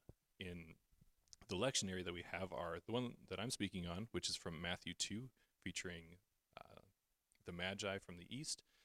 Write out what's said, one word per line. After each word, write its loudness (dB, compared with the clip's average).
in -6
the 2
lectionary 4
that 0
we -2
have 0
are 2
the -2
one 4
that 0
I'm 0
speaking 2
on, 0
which 2
is 2
from -2
Matthew 0
two, 0
featuring, -4
uh, -12
the -4
Magi 2
from -8
the -10
east. -2